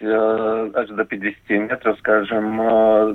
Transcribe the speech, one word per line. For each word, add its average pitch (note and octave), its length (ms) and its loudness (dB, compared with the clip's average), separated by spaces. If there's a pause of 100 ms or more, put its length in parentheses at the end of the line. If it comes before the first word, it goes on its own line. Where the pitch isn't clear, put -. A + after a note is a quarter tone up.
э, A2 760 0
аж A#2 140 -2
до G#2 160 -4
пятидесяти G2+ 500 -6
метров, A2 440 -2
скажем, G#2+ 640 0
э, A2 540 4